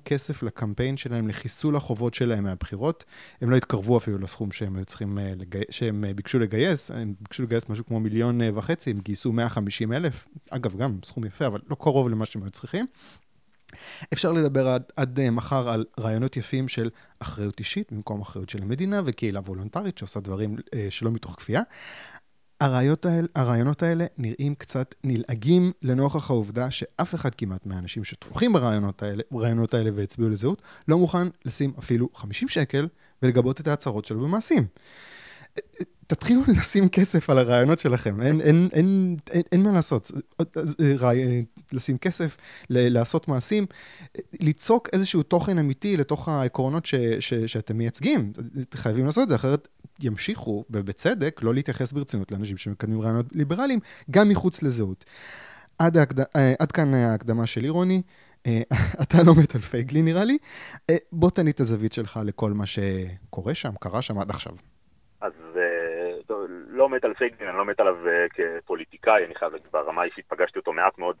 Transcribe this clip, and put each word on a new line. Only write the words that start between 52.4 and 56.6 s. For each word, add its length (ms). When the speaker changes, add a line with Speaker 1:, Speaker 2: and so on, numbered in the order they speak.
Speaker 1:
שמקדמים 440
רעיונות 300
ליברליים, 480
גם 180
מחוץ 340
לזהות. 420
עד 180
ההקד-, 220
אה, 400
עד 120